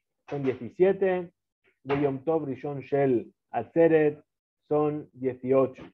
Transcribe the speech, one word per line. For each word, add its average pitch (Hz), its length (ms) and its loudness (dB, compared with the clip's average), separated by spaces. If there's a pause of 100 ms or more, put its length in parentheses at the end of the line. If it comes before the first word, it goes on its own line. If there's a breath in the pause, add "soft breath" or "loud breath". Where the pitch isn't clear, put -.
(300)
son 143 140 -8
diecisiete. 180 920 0 (500)
Ve 139 180 -2
Yom 135 220 -2
Tov 160 220 0
Rishon 139 340 -8
Shel 131 540 0 (180)
Atzeret, 151 720 2 (460)
son 151 420 -2
dieciocho. 127 720 0 (100)